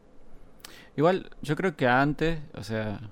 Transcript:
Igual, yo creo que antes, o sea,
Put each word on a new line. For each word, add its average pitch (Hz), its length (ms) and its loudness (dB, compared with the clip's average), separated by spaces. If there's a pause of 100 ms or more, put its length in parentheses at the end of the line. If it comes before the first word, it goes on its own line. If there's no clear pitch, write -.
(960)
Igual, 170 340 2 (120)
yo 151 160 0
creo 185 180 0
que 131 120 2
antes, 147 520 4 (180)
o 104 60 -8
sea, 107 380 -4 (100)